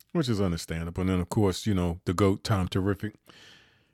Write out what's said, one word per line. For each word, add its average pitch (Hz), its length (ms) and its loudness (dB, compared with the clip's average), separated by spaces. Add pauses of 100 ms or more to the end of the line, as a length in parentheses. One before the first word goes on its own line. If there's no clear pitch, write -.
(120)
which 156 160 0
is 107 120 0
understandable. 85 600 -4
And 92 100 0
then, 92 80 2
of 87 120 -2
course, 101 360 0
you 107 80 2
know, 87 300 0
the 92 100 0
goat, 98 300 2
Tom 95 240 0
Terrific, 101 480 -4 (760)